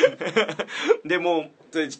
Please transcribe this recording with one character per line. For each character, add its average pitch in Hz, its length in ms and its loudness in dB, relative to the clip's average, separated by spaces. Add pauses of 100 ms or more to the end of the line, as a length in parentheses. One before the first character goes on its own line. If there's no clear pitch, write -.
(460)
<laughs> 190 600 -2
で、 170 120 0
も 170 320 0 (220)
う、 - 20 -12
で、 160 160 -2 (100)